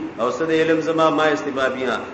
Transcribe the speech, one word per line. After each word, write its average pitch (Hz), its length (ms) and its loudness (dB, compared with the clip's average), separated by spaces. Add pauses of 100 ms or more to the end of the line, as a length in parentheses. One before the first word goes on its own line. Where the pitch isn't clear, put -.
(200)
او 120 120 0
څه - 120 -4
د 160 80 0
علم 160 280 2
زما، 160 300 2
ما 151 140 0
استبابیه، 131 760 0 (140)